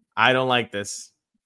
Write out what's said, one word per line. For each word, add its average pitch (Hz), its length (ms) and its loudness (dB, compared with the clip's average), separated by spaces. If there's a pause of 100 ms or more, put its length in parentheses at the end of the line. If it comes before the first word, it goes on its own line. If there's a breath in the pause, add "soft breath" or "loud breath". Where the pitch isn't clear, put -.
(160)
I 117 160 4
don't 127 160 0
like 123 240 0
this. - 400 -10 (340)